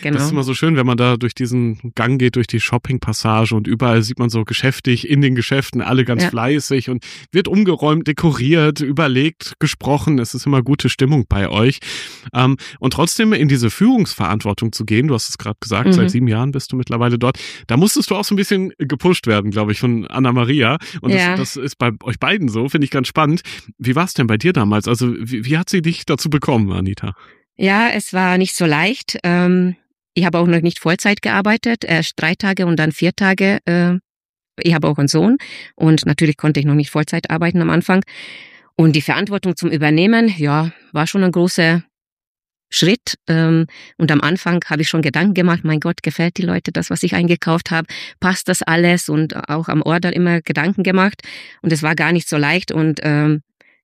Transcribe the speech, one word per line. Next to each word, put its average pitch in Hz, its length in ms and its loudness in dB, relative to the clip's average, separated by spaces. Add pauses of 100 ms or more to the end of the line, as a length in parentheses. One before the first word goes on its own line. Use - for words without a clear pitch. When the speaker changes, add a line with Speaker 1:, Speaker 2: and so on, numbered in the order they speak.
Speaker 1:
genau. 147 140 -2
Speaker 2:
das 139 100 0
ist 156 60 -2
immer 143 100 0
so 131 120 -2
schön, 160 200 2
wenn 131 100 2
man 123 120 0
da 123 200 2
durch 117 200 -4
diesen 120 580 -4
Gang 123 240 0
geht, 123 160 2
durch 120 140 0
die 117 100 -2
Shopping-Passage 113 960 -2
und 107 140 -2
überall 117 340 2
sieht 113 160 -6
man 120 100 0
so 113 160 0
geschäftig 127 640 -2
in 143 120 4
den 131 160 2
Geschäften, 123 440 -2
alle 127 240 2
ganz 123 200 0
Speaker 1:
Ja. 170 60 0
Speaker 2:
fleißig 131 600 -2
und 123 140 -6 (260)
wird 196 160 2
umgeräumt, 165 640 2
dekoriert, 151 720 2
überlegt, 143 800 0
gesprochen. 147 580 0
Es 117 160 -2
ist 123 120 -10
immer 139 160 4
gute 131 260 0
Stimmung 135 400 2
bei 98 200 0
euch. 113 300 2 (560)
Ähm, 127 220 2 (240)
und 127 140 0
trotzdem 214 380 2
in 147 140 2
diese 123 240 2
Führungsverantwortung 110 1000 0
zu - 120 -8
gehen, 110 220 0
du 147 80 0
hast - 140 -4
es - 100 -12
gerade 104 220 -8
gesagt, 113 260 -2
Speaker 1:
Mhm. 190 60 6
Speaker 2:
seit 180 180 4
sieben 123 160 0
Jahren 117 240 0
bist 139 220 -8
du 131 40 -4
mittlerweile 120 440 0
dort. 123 180 0 (300)
Da 113 80 0
musstest 190 340 2
du 196 60 -2
auch 202 80 -4
so - 100 -2
ein - 20 2
bisschen 190 420 0
gepusht 147 500 0
werden, 104 240 0
glaub 107 180 0
ich, 107 80 -2
von 120 300 0
Anna-Maria. 127 680 2 (220)
Und - 120 0
Speaker 1:
Ja. 180 240 2
Speaker 2:
das, 131 180 -6
das 135 100 -8
ist 139 140 -8
bei 120 140 0 (100)
euch 117 160 -6
beiden 165 300 0
so, 113 200 -2
finde 147 160 0
ich 127 60 -2
ganz 135 160 -2
spannend. 156 360 0 (360)
Wie 123 160 0
war's 175 200 0
denn 131 120 2
bei 110 100 2
dir 160 160 2
damals? 104 360 2
Also 120 300 0
wie, 117 280 -6
wie 151 120 0
hat 180 100 -4
sie 185 140 0
dich - 240 -4
dazu 156 240 -2
bekommen, 123 420 0
Anita? 92 420 -4 (440)
Speaker 1:
Ja, 202 320 2
es - 240 -6
war 185 240 2
nicht 185 160 0
so 180 100 -2
leicht. 165 580 -2
Ähm, 180 540 2 (380)
ich 170 100 0
habe 170 140 2
auch 175 80 2
noch 170 160 4
nicht 170 160 0
Vollzeit 190 420 0
gearbeitet, 214 640 -2
erst 165 320 -2
drei 160 180 -2
Tage 190 300 -2
und 170 140 2
dann 156 120 0
vier 165 240 -2
Tage. 190 520 2
Äh, 175 320 2 (600)
ich 170 140 2
habe 156 160 0
auch 151 80 0
einen 143 120 2
Sohn 190 280 4 (380)
und 160 320 2
natürlich 151 320 0
konnte 156 200 0
ich 139 60 0
noch 143 100 2
nicht 147 140 2
Vollzeit 156 400 -4
arbeiten 170 320 0
am 165 80 0
Anfang. 180 340 2 (760)
Und 160 200 6
die 151 60 0
Verantwortung 185 520 -2
zum 170 160 -4
Übernehmen, 180 680 4
ja, 151 340 0 (200)
war 151 140 -2
schon 196 160 0
ein 185 100 2
großer 175 500 2 (880)
Schritt. - 480 0 (100)
Ähm, 165 380 2 (320)
und 160 120 2
am 143 120 2
Anfang 170 480 -2
habe 151 100 -2
ich 156 80 -2
schon 160 140 0
Gedanken 160 320 0
gemacht, 175 300 0
mein 156 160 0
Gott, 170 220 -4
gefällt 170 360 -4
die 185 80 -2
Leute 175 260 -4
das, 170 160 -4
was 175 140 -4
ich 180 120 0
eingekauft 170 560 0
habe? 165 180 -2 (320)
Passt 185 280 -2
das 180 140 -2
alles? 175 480 2
Und 151 260 -2 (140)
auch 160 180 -4
am 156 140 0
Order 175 320 0
immer 170 260 2
Gedanken 160 420 -2
gemacht. 185 380 2 (400)
Und 165 140 0
es 151 80 -2
war 160 120 0
gar 156 180 0
nicht 170 140 0
so 156 120 -2
leicht. 151 340 0
Und, 156 300 0
ähm, 151 400 0 (420)